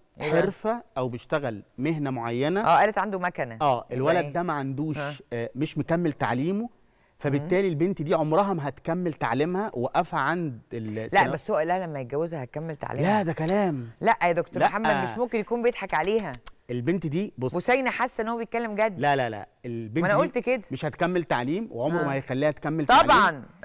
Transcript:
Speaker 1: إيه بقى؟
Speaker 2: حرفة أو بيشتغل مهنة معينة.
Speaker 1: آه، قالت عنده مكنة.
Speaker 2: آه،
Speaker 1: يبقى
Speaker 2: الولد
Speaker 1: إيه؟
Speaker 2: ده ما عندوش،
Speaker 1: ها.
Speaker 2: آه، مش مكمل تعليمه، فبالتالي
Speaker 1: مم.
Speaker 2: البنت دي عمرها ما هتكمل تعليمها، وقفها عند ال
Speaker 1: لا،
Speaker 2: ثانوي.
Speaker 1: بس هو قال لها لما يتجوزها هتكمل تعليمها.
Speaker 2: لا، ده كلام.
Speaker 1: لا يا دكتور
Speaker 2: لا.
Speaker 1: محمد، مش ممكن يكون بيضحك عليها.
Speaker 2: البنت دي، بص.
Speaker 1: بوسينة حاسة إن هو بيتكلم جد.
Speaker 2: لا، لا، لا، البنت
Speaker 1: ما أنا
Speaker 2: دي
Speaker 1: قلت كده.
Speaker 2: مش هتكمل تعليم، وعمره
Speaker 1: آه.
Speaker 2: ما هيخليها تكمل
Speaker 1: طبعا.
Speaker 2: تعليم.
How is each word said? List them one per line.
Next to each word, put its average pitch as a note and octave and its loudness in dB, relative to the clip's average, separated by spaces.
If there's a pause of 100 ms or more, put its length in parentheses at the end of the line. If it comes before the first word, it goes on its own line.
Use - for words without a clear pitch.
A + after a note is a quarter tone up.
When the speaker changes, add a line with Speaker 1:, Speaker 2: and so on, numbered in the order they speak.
(220)
Speaker 1:
إيه D3+ -2
بقى؟ E3 4
Speaker 2:
حرفة G#3+ -2 (140)
أو B2+ -2
بيشتغل A#2+ -4 (140)
مهنة D3 -2
معينة. C3 0
Speaker 1:
آه، D#3+ 6
قالت G#3 4
عنده G3 -2
مكنة. D3 -4
Speaker 2:
آه، C3+ 4
Speaker 1:
يبقى B2 -8
Speaker 2:
الولد D3+ 2
Speaker 1:
إيه؟ C#3+ -8
Speaker 2:
ده E3+ -2
ما E3+ -2
عندوش، C#3 -4
Speaker 1:
ها. D3 -4 (200)
Speaker 2:
آه، A#2 -4
مش D3+ -4
مكمل E3 0
تعليمه، D#3 0 (480)
فبالتالي D3 0
Speaker 1:
مم. G3 2
Speaker 2:
البنت E3 0
دي D#3 0
عمرها E3 2
ما D3 -2
هتكمل E3 -4
تعليمها، D#3+ 0
وقفها D3 -2
عند D3 -2 (140)
ال A2 -6
Speaker 1:
لا، A2 -6
Speaker 2:
ثانوي. E3 4
Speaker 1:
بس - -6
هو F#3 2
قال D#3 2
لها F3+ 0
لما D3 -6
يتجوزها C#3+ -4
هتكمل D#3 -8
تعليمها. C#3+ 0
Speaker 2:
لا، G#3 2
ده D#3+ -2
كلام. D#3+ 0 (120)
Speaker 1:
لا G#3+ 4
يا F3 4
دكتور E3 -2
Speaker 2:
لا. F3 6
Speaker 1:
محمد، G3+ 0
مش A#2 -4
ممكن A#3 -2
يكون A#3 -2
بيضحك A#3 -2
عليها. F3+ 0 (380)
Speaker 2:
البنت D3 -2
دي، F3+ -2
بص. B2+ -2
Speaker 1:
بوسينة B3 2
حاسة A#3+ -2
إن G#3+ -4
هو A#3 -4
بيتكلم A#3 -4
جد. G#3 0
Speaker 2:
لا، C#3+ 2
لا، B2+ 0
لا، G#2 -8 (180)
البنت A#2 -4
Speaker 1:
ما - 2
أنا G3+ 4
Speaker 2:
دي A#3 4
Speaker 1:
قلت D4+ -2
كده. A#3+ 0 (100)
Speaker 2:
مش C#3 -4
هتكمل F3 0
تعليم، B2 -2
وعمره D3+ 0
Speaker 1:
آه. - 0
Speaker 2:
ما C#3 -2
هيخليها C3+ 0
تكمل D#3 -2
Speaker 1:
طبعا. C4 8
Speaker 2:
تعليم. F#3+ 6 (220)